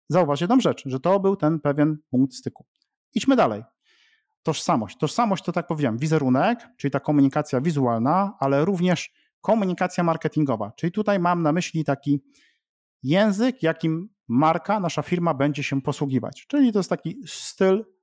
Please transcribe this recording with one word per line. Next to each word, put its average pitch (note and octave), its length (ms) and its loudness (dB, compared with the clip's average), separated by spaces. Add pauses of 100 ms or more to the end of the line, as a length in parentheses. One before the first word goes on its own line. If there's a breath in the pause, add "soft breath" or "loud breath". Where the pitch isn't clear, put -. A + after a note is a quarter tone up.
zauważ D3 320 2
jedną A3 180 2
rzecz, E3+ 260 0
że C3 140 -4
to F#3+ 200 2
był G3 160 0
ten D#3+ 240 0
pewien D3 380 0 (120)
punkt C3 240 0
styku. - 320 -12 (480)
Idźmy C4+ 220 2
dalej. B2 280 2 (800)
Tożsamość. C#3+ 540 -2
Tożsamość G3 460 -2
to, F3+ 80 -6
tak E3 160 -4
powiedziałem, C#3+ 300 -2
wizerunek, D#3 640 2 (180)
czyli C#3+ 140 -4
ta C#3 80 0
komunikacja C#3+ 600 2
wizualna, C#3+ 800 0
ale C#3 260 2
również F3+ 460 0 (300)
komunikacja F#3 600 0
marketingowa. D3 720 -2
Czyli F3 160 -4
tutaj G3+ 280 0
mam F3 240 0
na D3+ 80 2
myśli E3 320 -2
taki C#3+ 400 -2 (800 soft breath)
język, G3+ 600 0
jakim D#3+ 460 -2 (180)
marka, E3 520 2
nasza E3 220 -4
firma F3 320 0
będzie C#3+ 300 -2
się C#3 180 -4
posługiwać. C3 640 -4
Czyli C4+ 240 2
to G#3 80 0
jest F3 100 -2
taki F#3 380 -6
styl F#3+ 580 0 (180)